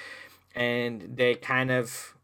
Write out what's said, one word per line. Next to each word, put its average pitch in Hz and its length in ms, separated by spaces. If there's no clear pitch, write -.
and 120 640
they 123 200
kind 131 360
of 127 520